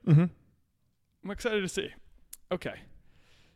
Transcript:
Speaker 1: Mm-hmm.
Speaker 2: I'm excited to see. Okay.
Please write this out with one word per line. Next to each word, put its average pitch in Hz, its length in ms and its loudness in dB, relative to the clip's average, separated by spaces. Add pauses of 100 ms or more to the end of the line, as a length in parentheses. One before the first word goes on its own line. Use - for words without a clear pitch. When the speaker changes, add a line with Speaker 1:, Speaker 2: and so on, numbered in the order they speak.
Speaker 1:
Mm-hmm. 160 200 8 (1000)
Speaker 2:
I'm 190 80 -8
excited 214 300 -2
to 180 80 -4
see. - 220 -8 (600)
Okay. 175 280 -6 (760)